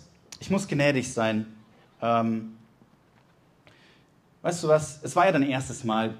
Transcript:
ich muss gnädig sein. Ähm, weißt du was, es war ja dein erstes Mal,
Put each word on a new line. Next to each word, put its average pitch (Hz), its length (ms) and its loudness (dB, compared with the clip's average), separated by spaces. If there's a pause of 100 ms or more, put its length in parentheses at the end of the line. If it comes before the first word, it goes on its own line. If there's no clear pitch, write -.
(400)
ich - 100 -16
muss 196 180 0
gnädig 143 460 2
sein. 110 320 0 (560)
Ähm, 113 560 0 (1800)
weißt 170 220 -4
du 156 60 0
was, 151 340 2
es 127 120 -8
war 180 100 6
ja 190 80 4
dein 139 100 2
erstes 131 400 -4
Mal, 110 360 0